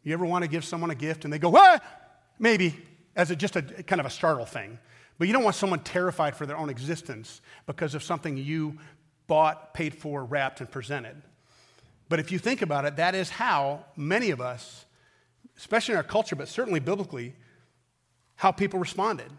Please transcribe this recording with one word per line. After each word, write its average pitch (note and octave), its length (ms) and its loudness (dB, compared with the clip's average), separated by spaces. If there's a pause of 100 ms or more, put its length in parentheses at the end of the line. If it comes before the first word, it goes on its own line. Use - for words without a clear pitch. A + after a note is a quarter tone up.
You D3 100 -4
ever F3 120 -2
want F3 180 0
to D#3+ 60 -4
give D#3+ 160 -4
someone E3+ 260 -4
a C#3+ 40 -4
gift D#3 280 -6
and D3+ 100 -6
they D3+ 60 -4
go, E3+ 100 2
"What?" F4+ 340 10 (540)
Maybe, F#3+ 380 4 (400)
as F3 160 2
a, F3+ 40 0
just E3+ 200 -2
a, E3+ 60 2
kind E3+ 380 -4
of C#3 60 -2
a B2+ 40 -6
startle C#3+ 360 0
thing. A2 320 -12 (400)
But E3+ 100 0
you G#3+ 60 2
don't C4 100 4
want G#3 120 4
someone F#3 260 0
terrified F3 540 -2
for D3+ 100 -8
their C#3+ 120 -8
own D#3 120 -6
existence C3 720 -10 (260)
because D3 260 -4
of D3+ 100 -6
something D#3 340 -4
you D3+ 420 -4 (480)
bought, D#3 460 2
paid D#3 200 -4
for, C#3+ 320 -8
wrapped, C3+ 340 -2
and B2 100 -12
presented. C3 520 -10 (880)
But D#3+ 100 0
if D#3 120 -6
you F#3 80 -2
think B3 220 -2
about D3 240 -2
it, C#3+ 100 -2
that F3 200 0
is F#3+ 140 -2
how D3+ 560 0 (100)
many F#3 360 0
of B2 100 -4
us, B2 440 -10 (720)
especially A3 360 0
in F#3+ 40 2
our D3+ 60 0
culture, G#3+ 320 -2
but C#3 120 -10
certainly G#3+ 320 -2
biblically, C#3 560 -4 (1000)
how F#3+ 160 2
people F#3+ 280 0
responded. F3 600 -2